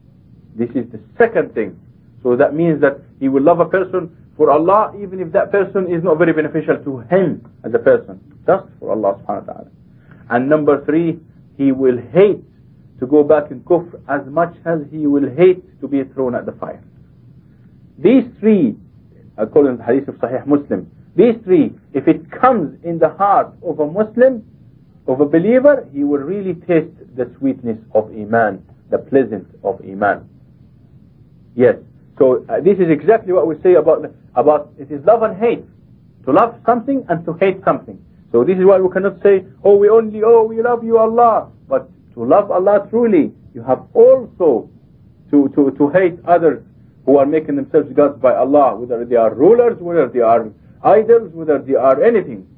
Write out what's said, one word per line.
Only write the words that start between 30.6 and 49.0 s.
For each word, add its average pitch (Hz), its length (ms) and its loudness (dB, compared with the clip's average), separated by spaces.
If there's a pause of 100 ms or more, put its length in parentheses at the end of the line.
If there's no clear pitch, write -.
Yes. 120 220 2 (420)
So, 127 300 2
uh, 117 120 -4
this 180 180 2
is 175 120 0
exactly 185 420 0
what 165 140 0
we 160 160 -6
say 180 120 4
about, 156 380 0 (220)
about 147 440 0
it 139 120 -18
is 143 140 -12
love 220 180 2
and 196 160 -4
hate. 214 260 -4 (600)
To 131 80 -2
love 220 340 2
something 247 420 -2
and 165 160 -6
to 160 100 -8
hate 196 300 -2
something. - 380 -6 (300)
So 120 120 2
this 185 140 0
is 185 60 2
why 190 140 6
we 185 140 0
cannot 190 300 -4
say, 190 220 2 (200)
"Oh, 202 120 6
we 202 120 2
only, 214 340 0
oh, 226 220 4
we 226 160 -4
love 233 240 -2
you, 226 140 2
Allah." 226 520 2 (180)
But 131 200 -2 (260)
to 120 100 -8
love 190 260 2
Allah 196 400 0
truly, 214 420 0 (220)
you 120 80 -16
have 262 200 -2 (120)
also 202 760 2 (640)
to, 143 240 2
to, 139 240 2
to 143 120 2
hate 180 360 0
others 165 360 0 (420)
who 135 120 4
are 139 100 2
making 151 300 -2
themselves 139 360 -2
gods 139 280 0
by 123 140 2
Allah, 131 420 2
whether 120 280 -8